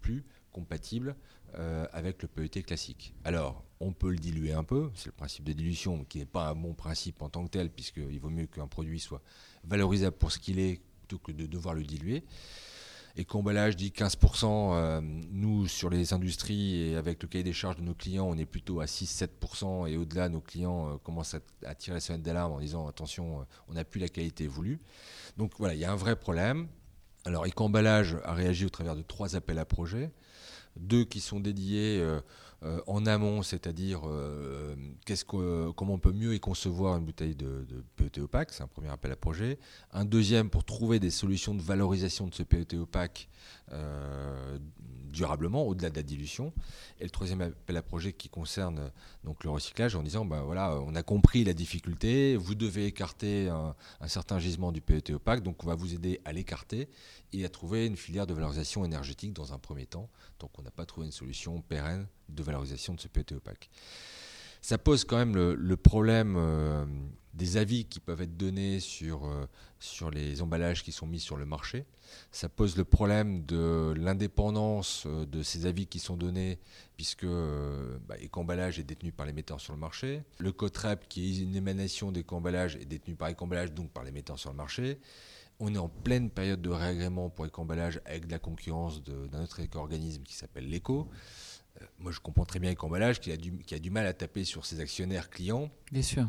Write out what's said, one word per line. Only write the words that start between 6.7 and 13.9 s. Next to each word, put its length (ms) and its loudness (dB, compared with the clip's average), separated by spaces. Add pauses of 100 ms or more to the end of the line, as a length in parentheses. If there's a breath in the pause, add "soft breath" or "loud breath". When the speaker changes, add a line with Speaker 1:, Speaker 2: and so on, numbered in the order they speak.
Speaker 1:
principe 460 -6
en 100 -6
tant 120 -4
que 80 -4
tel, 180 0
puisqu'il 520 -8
vaut 100 -4
mieux 160 -2
qu'un 220 -8
produit 320 -6
soit 220 -10 (420 soft breath)
valorisable 520 4
pour 140 4
ce 80 -2
qu'il 220 0
est, 200 2 (200)
plutôt 180 -10
que 140 -10
de 140 -4
devoir 280 -4
le 80 -2
diluer. 400 -4 (920 loud breath)
Et 80 -2
qu'emballage 500 4
dit 160 -2